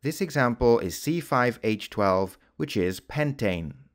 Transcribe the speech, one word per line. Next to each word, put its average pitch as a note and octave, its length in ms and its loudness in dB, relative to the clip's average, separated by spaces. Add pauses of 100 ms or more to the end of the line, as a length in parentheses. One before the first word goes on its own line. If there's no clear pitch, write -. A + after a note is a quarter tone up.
This D3+ 180 -4
example B2 580 4
is F2+ 220 -4
C D3+ 200 -2
five B2 420 0
H A2 280 -2
twelve, F#2+ 480 0 (180)
which - 200 -4
is F#2+ 240 0
pentane. G#2+ 720 -4 (220)